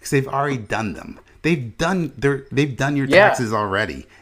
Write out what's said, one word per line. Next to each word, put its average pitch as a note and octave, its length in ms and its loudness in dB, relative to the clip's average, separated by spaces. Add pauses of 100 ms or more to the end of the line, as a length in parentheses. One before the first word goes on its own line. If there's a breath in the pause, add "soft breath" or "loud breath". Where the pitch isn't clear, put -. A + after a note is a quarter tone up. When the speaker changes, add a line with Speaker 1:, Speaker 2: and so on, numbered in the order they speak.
Speaker 1:
'Cause - 100 -12
they've C3+ 180 2
already C#3 300 -2
done G#2+ 360 -6
them. - 240 -14 (240 soft breath)
They've C#3+ 340 -2
done E3+ 400 -2
their, C3+ 340 -2
they've C3+ 260 0
done C#3+ 200 -2
your C#3 100 0
Speaker 2:
Yeah. F#3 220 8
Speaker 1:
taxes A#2+ 240 0
already. G2 540 -2 (160 soft breath)